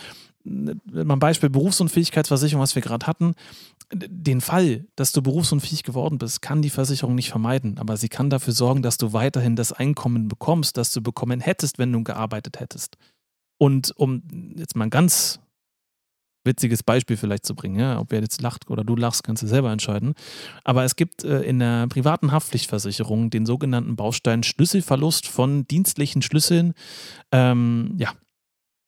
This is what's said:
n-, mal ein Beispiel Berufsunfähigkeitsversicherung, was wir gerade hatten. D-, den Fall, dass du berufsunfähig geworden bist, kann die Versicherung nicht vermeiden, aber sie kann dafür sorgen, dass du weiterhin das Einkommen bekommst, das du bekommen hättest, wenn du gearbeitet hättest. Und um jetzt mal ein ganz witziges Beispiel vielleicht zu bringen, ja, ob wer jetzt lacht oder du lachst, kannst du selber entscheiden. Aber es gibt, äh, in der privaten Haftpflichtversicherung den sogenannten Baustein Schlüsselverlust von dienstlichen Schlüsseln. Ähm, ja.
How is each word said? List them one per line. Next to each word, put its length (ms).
n-, 400
mal 300
ein 60
Beispiel 300
Berufsunfähigkeitsversicherung, 1120
was 120
wir 80
gerade 240
hatten. 280
D-, 160
den 320
Fall, 460
dass 160
du 100
berufsunfähig 640
geworden 340
bist, 240
kann 180
die 100
Versicherung 440
nicht 160
vermeiden, 480
aber 180
sie 120
kann 220
dafür 220
sorgen, 300
dass 160
du 140
weiterhin 420
das 180
Einkommen 540
bekommst, 500
das 160
du 80
bekommen 380
hättest, 400
wenn 140
du 100
gearbeitet 560
hättest. 380
Und 380
um 600
jetzt 180
mal 100
ein 60
ganz 500
witziges 380
Beispiel 360
vielleicht 260
zu 100
bringen, 240
ja, 220
ob 100
wer 120
jetzt 180
lacht 300
oder 140
du 120
lachst, 260
kannst 200
du 40
selber 240
entscheiden. 440
Aber 200
es 120
gibt, 280
äh, 180
in 160
der 300
privaten 440
Haftpflichtversicherung 960
den 160
sogenannten 520
Baustein 480
Schlüsselverlust 840
von 400
dienstlichen 560
Schlüsseln. 500
Ähm, 680
ja. 160